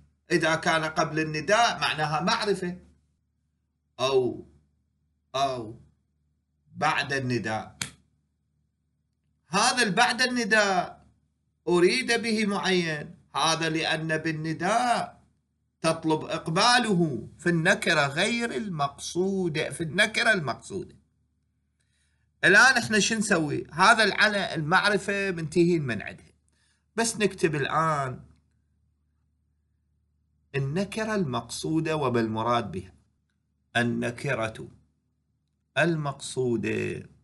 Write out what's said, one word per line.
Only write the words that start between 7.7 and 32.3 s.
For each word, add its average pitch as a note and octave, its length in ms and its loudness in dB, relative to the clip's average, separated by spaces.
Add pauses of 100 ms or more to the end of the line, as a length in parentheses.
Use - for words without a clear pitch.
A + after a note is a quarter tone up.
هذا B3 360 2
البعد A#3 380 2
النداء G#3+ 840 0 (600)
أريد F#3+ 440 4 (100)
به A3 240 0
معين، F3 680 -2 (200)
هذا D#3+ 340 0
لأن D#3+ 480 -2
بالنداء E3 1000 -2 (680)
تطلب D#3 420 0
إقباله F3 1040 2 (100)
في F3 100 -2
النكرة E3+ 580 2
غير A3+ 480 -2
المقصودة، F3 1120 -4
في C#3 140 -8
النكرة A3 500 2
المقصودة. - 640 -6 (1500)
الآن A3+ 340 8
إحنا G#3+ 220 0
شو G#3+ 160 0
نسوي؟ D#3 580 -2
هذا G#3+ 300 6
العلى G3+ 520 0
المعرفة F#3+ 760 0
منتهين E3+ 500 2
من A#2 200 -4
عندها، - 300 -16 (640)
بس A3+ 200 -2
نكتب F#3+ 400 0
الآن D3 720 -2 (2250)
النكرة G3 600 -2
المقصودة D#3 800 -2
وما C3 240 0
المراد A2+ 520 -2